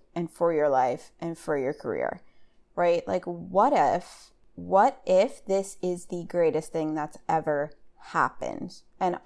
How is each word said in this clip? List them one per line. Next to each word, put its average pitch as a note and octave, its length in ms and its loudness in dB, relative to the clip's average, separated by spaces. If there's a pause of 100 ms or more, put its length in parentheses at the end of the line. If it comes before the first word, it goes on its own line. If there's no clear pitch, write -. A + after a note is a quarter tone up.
(140)
and E3+ 160 -4
for E3+ 220 0
your D3+ 160 2
life C3 520 0
and E3 160 -8
for D3+ 200 -4
your C3+ 160 -2
career, D2 480 -6 (540)
right? F3 320 0
Like, F#3 180 -2
what F3+ 500 0
if, - 580 0 (220)
what F#3+ 520 2
if G3 380 2
this G3 380 -2
is F3+ 240 -4
the F3 180 -8
greatest D#3+ 480 0
thing D#3 220 -2
that's D3+ 240 -6 (100)
ever D#3 440 0 (260)
happened? - 840 -4 (180)
And F3+ 260 0